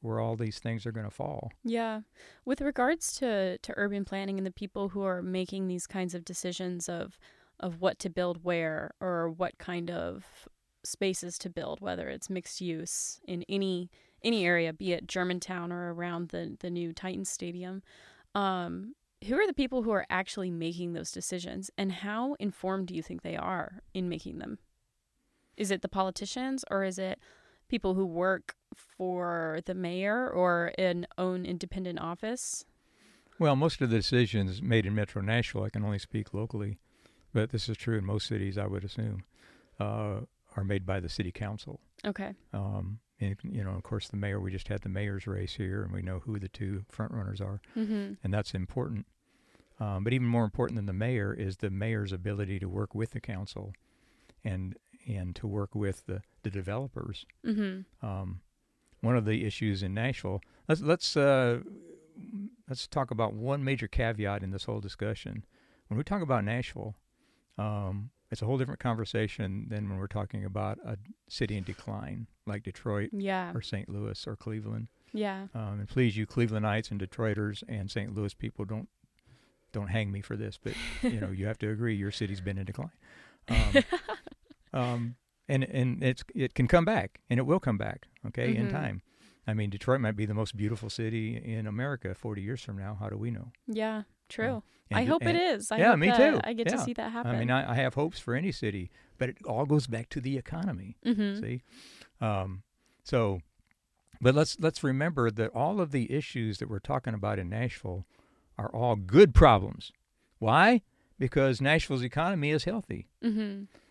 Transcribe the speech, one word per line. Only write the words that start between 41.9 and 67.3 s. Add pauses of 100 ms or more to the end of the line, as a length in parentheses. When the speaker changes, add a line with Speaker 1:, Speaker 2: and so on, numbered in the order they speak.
Speaker 2:
Okay. (200)
Speaker 1:
Um, (220)
and,
you
know,
of
course,
the
mayor,
we
just
had
the
mayor's
race
here,
and
we
know
who
the
two
front
runners
are, (160)
Speaker 2:
Mm-hmm. (100)
Speaker 1:
and
that's
important. (720)
Um,
but
even
more
important
than
the
mayor
is
the
mayor's
ability
to
work
with
the
council (720)
and, (320)
and
to
work
with
the, (220)
the
developers. (200)
Speaker 2:
Mm-hmm.
Speaker 1:
Um, (600)
one
of
the
issues
in
Nashville, (260)
let's,
let's,
uh, (1080)
let's
talk
about
one
major
caveat
in
this
whole
discussion. (420)
When
we
talk
about
Nashville, (640)